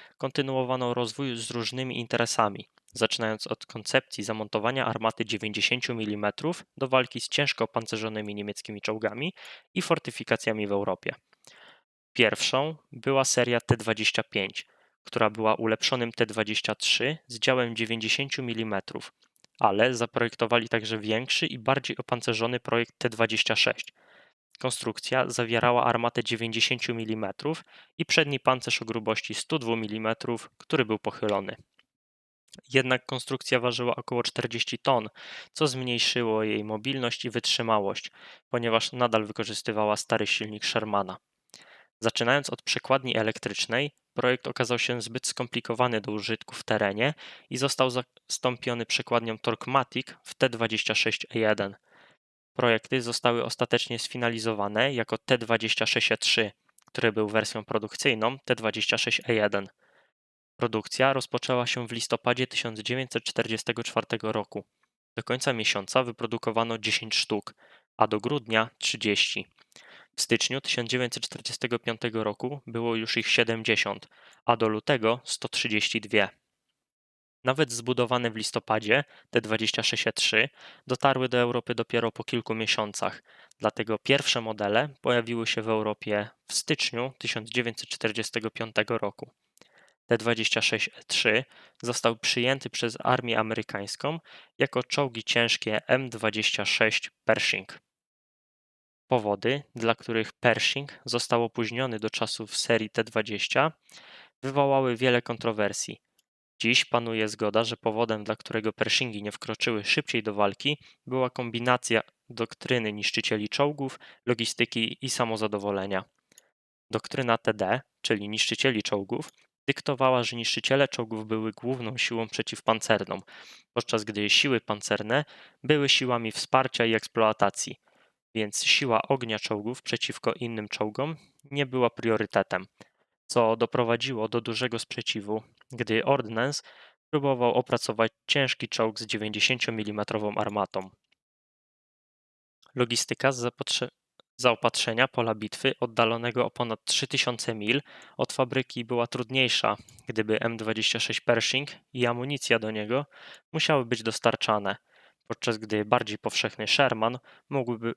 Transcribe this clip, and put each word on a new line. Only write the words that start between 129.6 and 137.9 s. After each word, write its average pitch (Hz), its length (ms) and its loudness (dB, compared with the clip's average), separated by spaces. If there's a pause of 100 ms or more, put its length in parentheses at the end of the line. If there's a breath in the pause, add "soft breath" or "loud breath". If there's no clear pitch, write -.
przeciwko - 500 -2
innym 113 360 -6
czołgom 127 480 -4 (340 soft breath)
nie 143 160 0
była 123 240 2
priorytetem, 104 760 0 (600 soft breath)
co 113 300 4
doprowadziło 117 720 0
do 117 120 0
dużego 117 380 -4
sprzeciwu, 110 640 -4 (300)
gdy 113 320 0
Ordnance 127 580 0 (480 loud breath)
próbował 135 440 2
opracować 113 580 2 (140)